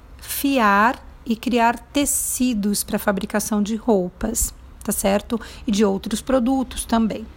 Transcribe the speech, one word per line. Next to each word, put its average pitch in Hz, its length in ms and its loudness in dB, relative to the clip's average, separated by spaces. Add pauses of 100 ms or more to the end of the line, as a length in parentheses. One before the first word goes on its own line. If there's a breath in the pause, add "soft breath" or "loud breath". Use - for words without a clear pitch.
(160)
fiar 233 880 2 (220)
e 226 100 0
criar 233 420 2
tecidos 240 1040 0
pra - 160 -4
fabricação 208 640 -2
de 220 140 -2
roupas, 214 800 0 (280)
tá 202 100 -4
certo? 208 460 0 (280 loud breath)
E 254 40 0
de 208 140 2
outros 202 380 -2
produtos 262 640 0
também, 220 400 0 (100)